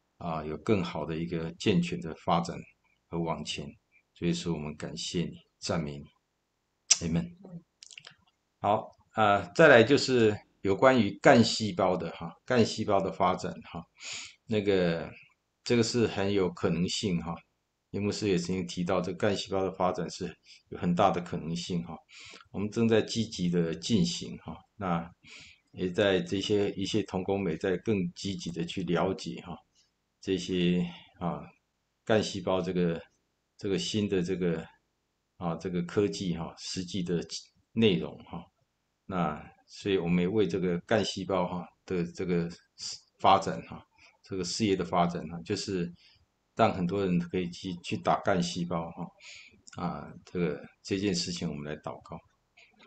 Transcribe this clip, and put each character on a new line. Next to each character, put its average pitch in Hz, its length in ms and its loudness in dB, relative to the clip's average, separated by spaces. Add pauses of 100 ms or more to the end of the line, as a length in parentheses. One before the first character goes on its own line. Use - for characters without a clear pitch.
(180)
啊， 80 260 -6
有 76 140 -6
更 95 260 0
好 80 220 -6
的 80 100 -6
一 82 100 -4
个 85 280 -6
健 92 280 2
全 87 200 -4
的 80 120 -8 (120)
发 87 160 4
展 78 180 -8 (480)
和 85 120 -6
往 80 260 -4
前。 73 220 -8 (460)
所 - 140 -4
以 85 60 2
说 85 200 -2
我 76 60 -4
们 76 160 -8
感 73 220 -10
谢 - 260 -4
你， 71 140 -8 (220)
赞 90 220 -2
美 71 160 -6
你。 71 80 -14 (1000)
Amen。 85 280 -2 (1200)
好， 107 300 0 (260)
呃， 101 380 4
再 165 140 8
来 123 160 12
就 135 140 6
是 113 400 4 (240)
有 98 140 2
关 131 240 6
于 101 120 2 (100)
干 123 220 10
细 107 280 0
胞 92 240 2
的 85 160 -4
哈， 85 240 -10 (100)
干 120 200 4
细 - 180 -4
胞 98 160 2
的 92 120 -2
发 90 220 2
展 87 200 -6 (180)
哈， 85 100 -10 (640)
那 107 160 0
个， 90 480 2 (540)
这 120 120 2
个 117 80 6
是 117 220 2
很 98 280 0
有 92 180 4
可 95 180 0
能 85 200 0
性 90 340 -2
哈。 82 120 -6 (560)
叶 104 80 -4
牧 101 120 0
师 104 160 -2
也 92 100 4
曾 90 180 -2
经 90 120 -4
提 90 160 -4
到， 92 180 2
这 92 120 -4
干 98 220 0
细 - 140 -8
胞 95 140 -2
的 90 80 -2
发 92 200 0
展 87 200 -4
是 87 260 -10 (300)
有 - 100 -12
很 87 160 0
大 95 160 6
的 87 100 -2
可 - 180 -8
能 78 180 -6
性 87 280 -4
哈。 78 140 -12 (540)
我 90 80 -8
们 104 100 -2
正 117 180 2
在 110 140 6
积 113 240 -2
极 90 240 -2
的 85 240 2
进 90 320 2
行 - 340 -6
哈， 80 160 -14 (200)
那 85 340 -2 (600)
也 92 180 -4
在 95 300 4
这 95 220 -2
些， 101 300 2
一 98 140 -4
些 104 180 0
同 92 200 -4
工 98 180 0
们 85 160 -2
在 92 200 0
更 92 360 0
积 98 220 -6
极 87 160 -10
的 85 140 -4
去 90 180 -6
了 87 300 0
解 - 280 -10
哈， 82 140 -12 (640)
这 95 180 -2
些， 87 480 2 (340)
啊， 80 220 -4 (640)
干 110 180 4
细 92 200 -6
胞 92 200 0
这 87 120 -4
个， 85 280 0 (560)
这 104 120 -6
个 92 100 0
新 104 280 -2
的 92 140 0
这 90 140 -2
个， 87 280 -2 (760)
啊， 85 180 -4
这 92 140 -8
个 87 140 -2
科 101 240 0
技 90 280 -4
哈， 80 220 -6
实 - 260 -8
际 90 180 -6
的 87 240 -2 (460)
内 110 260 4
容 76 280 -6
哈。 85 180 -14 (600)
那 78 380 -2 (220)
所 - 260 -6
以 95 60 2
我 85 100 0
们 87 160 4
也 90 40 2
为 104 200 2
这 92 120 -2
个 87 220 0
干 110 220 2
细 95 220 -6
胞 92 220 0
哈 90 200 -6 (200)
的 90 180 -2
这 87 180 -8
个 87 240 0 (680)
发 98 220 6
展 69 240 -4
哈， 80 200 -16 (380)
这 - 160 -10
个 92 60 -2
事 98 200 -4
业 98 120 4
的 87 100 0
发 87 220 2
展 82 220 -4
哈， 85 140 -12
就 101 120 -2
是 90 360 -4 (640)
让 107 180 4
很 90 120 -2
多 98 200 0
人 87 140 2
可 92 200 -4
以 87 100 -4
去， 92 240 -10 (100)
去 107 140 -6
打 80 240 0
干 92 200 0
细 87 240 -4
胞 85 260 -4
哈， 87 160 -12 (680)
啊， 73 360 -8 (120)
这 90 140 -8
个， 76 220 -2 (220)
这 101 160 -2
件 101 140 0
事 90 180 -4
情 87 180 -4
我 76 60 -6
们 73 80 -10
来 76 180 -8
祷 71 220 -10
告。 82 140 -14 (680)